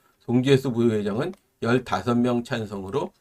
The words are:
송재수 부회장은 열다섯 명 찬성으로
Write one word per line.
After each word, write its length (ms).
송재수 520
부회장은 600
열다섯 560
명 260
찬성으로 760